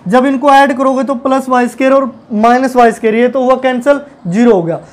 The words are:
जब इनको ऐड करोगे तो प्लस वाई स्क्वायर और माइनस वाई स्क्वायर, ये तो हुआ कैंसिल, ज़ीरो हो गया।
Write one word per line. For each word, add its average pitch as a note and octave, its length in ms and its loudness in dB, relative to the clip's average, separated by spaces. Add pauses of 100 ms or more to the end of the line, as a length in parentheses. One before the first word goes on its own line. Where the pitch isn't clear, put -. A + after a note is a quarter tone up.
जब B3 180 2
इनको C#4 240 0
ऐड C#4 280 2
करोगे C4+ 260 -2
तो C#4 120 -4
प्लस C4 320 -4
वाई B3 200 0
स्क्वायर C4 240 -2
और C4+ 200 0 (220)
माइनस B3 420 0
वाई A#3 160 4
स्क्वायर, A3 220 -2
ये A#3+ 140 2
तो C4 160 -2
हुआ B3+ 140 2
कैंसिल, C4 420 -2 (280)
ज़ीरो A3+ 240 2
हो F3+ 100 2
गया। E3 180 -6 (120)